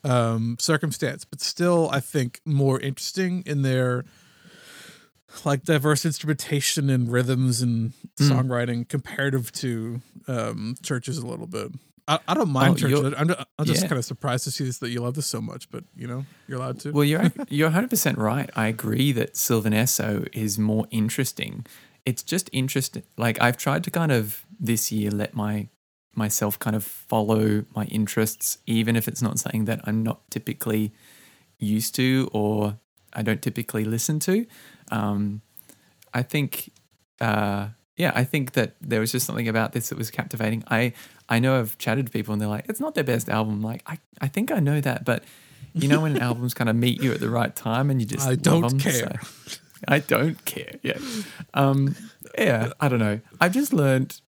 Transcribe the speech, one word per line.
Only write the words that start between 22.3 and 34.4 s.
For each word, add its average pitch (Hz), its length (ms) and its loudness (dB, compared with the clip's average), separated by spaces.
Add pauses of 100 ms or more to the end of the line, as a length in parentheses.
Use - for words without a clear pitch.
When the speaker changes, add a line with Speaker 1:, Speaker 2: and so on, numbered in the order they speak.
Speaker 2:
interesting. 131 520 -2 (120)
Like, 113 260 0
I've 120 160 4
tried 151 260 0
to - 80 -6
kind 165 200 2
of 107 320 0 (160)
this 117 320 0
year 104 200 0
let 104 240 -2
my, 104 320 -2 (480)
myself 107 420 -2
kind 107 180 -2
of 104 80 -2
follow 107 800 2 (120)
my 104 100 -2
interests, - 800 -2
even 113 300 2
if 113 120 0
it's - 140 -6
not 113 160 0
something 110 280 -2
that 110 180 -2
I'm 110 180 0
not - 300 -4
typically 110 600 -2 (680)
used 107 360 0
to 131 380 2
or 104 460 0 (340)
I 113 80 -6
don't 110 200 0
typically 113 440 -2
listen 113 360 -2
to. 208 260 2 (440)